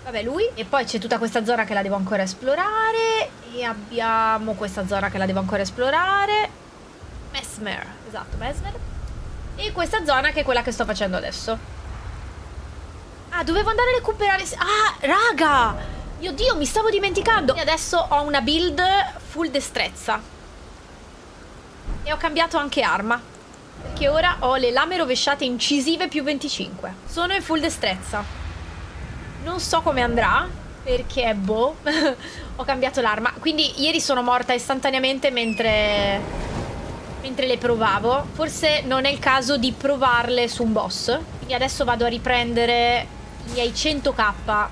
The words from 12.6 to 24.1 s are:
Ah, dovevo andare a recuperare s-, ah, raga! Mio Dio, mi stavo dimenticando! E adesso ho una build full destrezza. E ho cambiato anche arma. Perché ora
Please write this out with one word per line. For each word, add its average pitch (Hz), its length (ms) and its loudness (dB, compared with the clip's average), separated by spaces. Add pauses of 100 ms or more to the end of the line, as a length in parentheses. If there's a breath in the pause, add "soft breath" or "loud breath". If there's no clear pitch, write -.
Ah, 339 60 0
dovevo 381 260 2
andare 480 200 4
a 494 60 4
recuperare 415 500 2
s-, - 120 -6
ah, 415 440 2
raga! 294 760 4 (440 loud breath)
Mio 359 120 -6
Dio, 440 240 2
mi 294 100 0
stavo 440 240 2
dimenticando! 392 640 2
E 330 60 0
adesso 320 380 0
ho 294 240 4
una 294 180 2
build 311 420 2 (360)
full 320 320 -4
destrezza. 220 720 -2 (1800)
E 294 100 0
ho 302 40 -2
cambiato 330 400 2
anche 285 240 0
arma. 214 400 2 (600)
Perché - 260 -2
ora 320 320 4